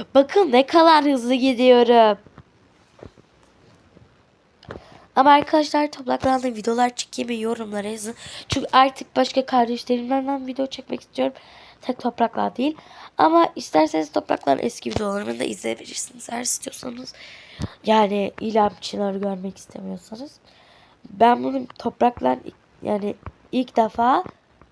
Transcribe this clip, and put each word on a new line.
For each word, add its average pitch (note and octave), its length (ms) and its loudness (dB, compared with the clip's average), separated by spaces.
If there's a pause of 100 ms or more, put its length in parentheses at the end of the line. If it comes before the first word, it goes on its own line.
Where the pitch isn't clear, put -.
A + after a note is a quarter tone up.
(160)
Bakın C#4 360 4
ne B3+ 140 6
kadar D#4+ 400 6
hızlı B3+ 280 0
gidiyorum. A#3+ 840 6 (3000)
Ama C4+ 160 6
arkadaşlar D4 600 2
topraklandığı C4 640 -2
videolar A#3 400 -2
çekeyim - 340 -8
mi, A#3 100 -6
yorumlara A3 480 -6
yazın. A3 280 -10 (340)
Çünkü - 220 -4
artık C4+ 440 2
başka C4 300 0
kardeşlerimden B3+ 1000 -2
video C4 200 -6
çekmek B3 340 -12
istiyorum. C4 320 -4 (480)
Tek B3+ 180 -8
topraklar A3 580 -2
değil. D4 200 -2 (400)
Ama E4 380 4
isterseniz D#4 560 0
toprakların - 520 -2
eski - 260 -8
videolarını G#3+ 500 -6
da B3+ 40 -4
izleyebilirsiniz. - 880 -8
Eğer A#3+ 100 -8
istiyorsanız. B3 720 -10 (720)
Yani G#3 460 2 (100)
İlham G#3 300 2 (100)
Çınar'ı G3+ 360 -6
görmek G3 400 -8
istemiyorsanız. G3+ 840 -16 (680)
Ben A#3+ 340 2
bunu C4 240 -4
topraklar A#3+ 720 -2 (420)
yani G#3 340 -6 (360)
ilk B3 260 -2
defa A#3+ 460 0 (480)